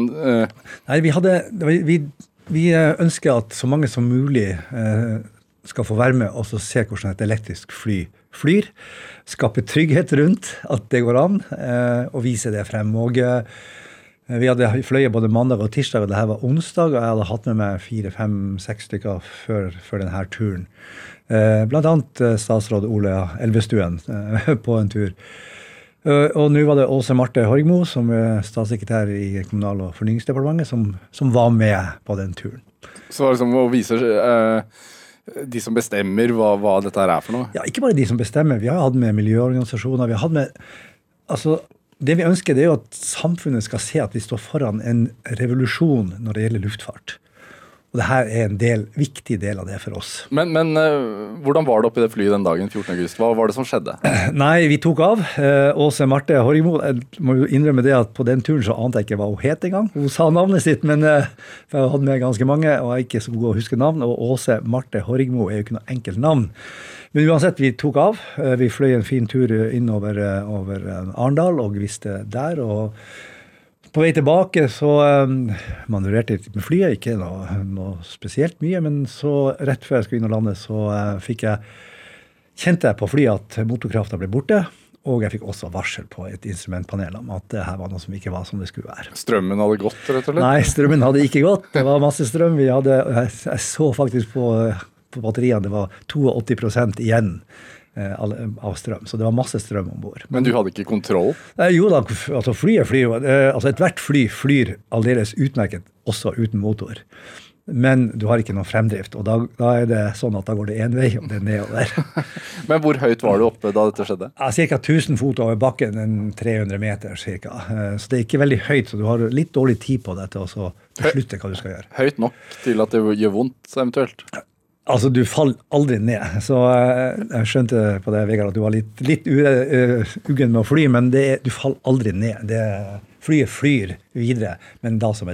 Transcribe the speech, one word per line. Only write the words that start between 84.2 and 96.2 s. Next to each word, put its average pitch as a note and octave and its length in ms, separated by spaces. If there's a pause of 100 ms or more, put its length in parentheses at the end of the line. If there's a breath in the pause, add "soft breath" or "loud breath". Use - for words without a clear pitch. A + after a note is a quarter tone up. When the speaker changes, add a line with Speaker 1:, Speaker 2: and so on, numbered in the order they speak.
Speaker 2:
ble F#2+ 80
borte, D3+ 380 (400 soft breath)
og A#2+ 160
jeg G#2 100
fikk A2 160
også F#2 240
varsel F2+ 400
på F2+ 160
et G2 160
instrumentpanel F#2 720
om A2 140
at F#2 180
det G2+ 160
her F#2 140
var F#2 100
noe F#2+ 140
som F#2+ 100
ikke F#2+ 220
var F2+ 100
som G2+ 160
det F#2 80
skulle - 240
være. - 240
Speaker 1:
Strømmen G2 480
hadde G#2 160
gått, G#2 300
rett C3 180
og C#3+ 60
slett? C3+ 100
Speaker 2:
Nei, C#3 160
strømmen C#3+ 460
hadde C#3 180
ikke C#3 220
gått. G3 260
Det C3+ 140
var C#3+ 160
masse C#3+ 260
strøm. E3 320
Vi C3 80
hadde, C3+ 320
jeg, A#2+ 320 (140)
jeg - 180
så - 320
faktisk A#2+ 380
på, A#2+ 160 (640)
på A#2+ 100
batteriene, A2+ 380
det G2 100
var G2+ 160 (180 loud breath)
to C#3+ 200